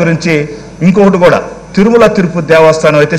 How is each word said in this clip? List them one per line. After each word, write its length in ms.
గురించి 320
ఇంకొకటి 380
కూడా, 160
తిరుమల 300
తిరుపతి 360
దేవస్థానం 500
అయితే 180